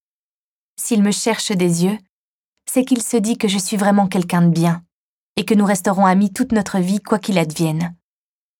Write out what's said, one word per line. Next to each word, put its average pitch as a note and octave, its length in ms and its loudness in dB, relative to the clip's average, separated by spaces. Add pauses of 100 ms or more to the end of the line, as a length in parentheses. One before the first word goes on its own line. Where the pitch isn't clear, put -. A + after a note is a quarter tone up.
(760)
S'il G#3 260 0
me G#3 100 2
cherche - 420 -2
des F3 320 2
yeux, G#3+ 120 0 (720)
c'est C4 140 0
qu'il B3 180 0
se - 160 -2
dit A3+ 200 0
que A3 100 -2
je G3 100 0
suis G3+ 200 -4
vraiment G3+ 300 2
quelqu'un F3 340 0
de E3+ 80 6
bien, E3 340 0 (540)
et G#3 80 -4
que A3+ 80 0
nous G#3 120 4
resterons G3 400 0
amis F#3+ 280 2
toute B3+ 180 -4
notre G3+ 280 -2
vie F#3 200 0
quoi - 180 -2
qu'il F#3 200 -2
advienne. E3 580 -2 (640)